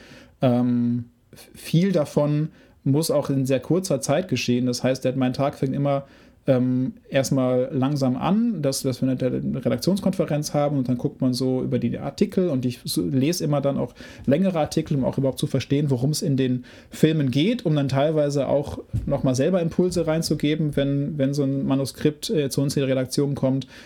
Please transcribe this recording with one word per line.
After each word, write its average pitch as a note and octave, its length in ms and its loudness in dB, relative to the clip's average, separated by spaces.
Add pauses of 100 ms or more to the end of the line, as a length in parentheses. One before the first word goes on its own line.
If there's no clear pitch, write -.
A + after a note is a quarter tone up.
(420)
Ähm, A#2+ 640 2 (480)
viel F3+ 360 0
davon D3 600 0 (340)
muss D3 260 2
auch C#3+ 200 0
in C3+ 160 0
sehr C3 140 2
kurzer D#3 420 0
Zeit D3+ 260 0
geschehen. B2 380 0
Das B2 180 -2
heißt, C3 220 0
der, B2+ 100 -2
mein B2+ 160 0
Tag C#3+ 220 -2
fängt C3+ 200 -2
immer, C#3 300 0 (400)
ähm, B2+ 500 2 (140)
erstmal B2+ 600 0
langsam C3+ 460 0
an, G#3 460 0
dass, C3+ 200 -2
dass C3 180 -2
wir C3 80 0
eine B2+ 120 -2
Re-, C3+ 440 -2
Redaktionskonferenz D3+ 880 0
haben D3 220 2
und B2+ 120 0
dann B2 100 0
guckt - 220 -4
man B2+ 140 0
so B2+ 280 0
über B2+ 160 0
die A#2+ 180 -2
Artikel F3 520 0
und B2+ 180 0
ich B2 160 -4
so, D#3+ 180 -4
lese E3 440 0
immer C#3+ 160 2
dann C#3 180 0
auch C3+ 160 -4 (320)
längere E3+ 320 2
Artikel, D3+ 380 0
um B2+ 80 0
auch C3 140 -2
überhaupt C3+ 200 0
zu D3+ 80 -2
verstehen, C#3 420 0
worum C3 220 2
es D3 100 -2
in C#3 160 0
den B2+ 280 0 (260)
Filmen D#3 400 2
geht, F#3 340 2
um D3+ 120 2
dann C#3 100 2
teilweise C#3+ 640 2
auch C#3 320 0 (260)
nochmal C3+ 300 0
selber E3+ 260 2
Impulse F3 460 -2
reinzugeben, D#3 640 -2
wenn, C#3+ 420 -2
wenn C#3 160 0
so C#3+ 120 0
ein C3+ 200 -2
Manuskript, C#3 640 -2
äh, D3 200 0
zu - 100 -2
uns C#3+ 160 0
in C#3+ 60 0
die C3 80 0
Redaktion C#3 460 0
kommt, C3+ 320 -2 (180)